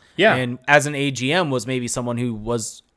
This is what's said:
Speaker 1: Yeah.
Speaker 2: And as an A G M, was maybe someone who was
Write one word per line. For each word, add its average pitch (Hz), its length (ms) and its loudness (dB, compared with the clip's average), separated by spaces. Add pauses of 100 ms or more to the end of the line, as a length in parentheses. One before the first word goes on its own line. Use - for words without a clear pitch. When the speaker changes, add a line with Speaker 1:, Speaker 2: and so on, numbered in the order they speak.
(160)
Speaker 1:
Yeah. 196 180 4
Speaker 2:
And 127 240 -2 (100)
as 143 200 6
an 147 80 -6
A 139 160 -2
G 127 200 -2
M, 170 200 0
was 127 160 -2
maybe 127 200 -4
someone 120 300 -4
who 123 160 -4
was 110 480 -6 (160)